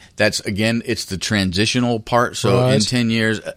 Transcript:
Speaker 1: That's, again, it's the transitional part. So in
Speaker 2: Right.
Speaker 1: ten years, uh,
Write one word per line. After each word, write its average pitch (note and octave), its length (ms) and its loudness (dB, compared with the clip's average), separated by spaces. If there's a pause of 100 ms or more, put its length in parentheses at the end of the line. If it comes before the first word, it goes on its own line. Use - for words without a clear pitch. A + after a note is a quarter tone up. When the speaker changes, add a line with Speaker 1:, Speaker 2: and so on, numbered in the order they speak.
(160)
Speaker 1:
That's, G#2+ 240 0
again, A2 460 0
it's A#2 200 -4
the F#2+ 120 -6
transitional G#2+ 800 0
part. A#2+ 360 0
So G2+ 300 2
in B2+ 80 2
Speaker 2:
Right. G#2+ 80 4
Speaker 1:
ten A#2 280 0
years, A2 300 0
uh, - 160 -10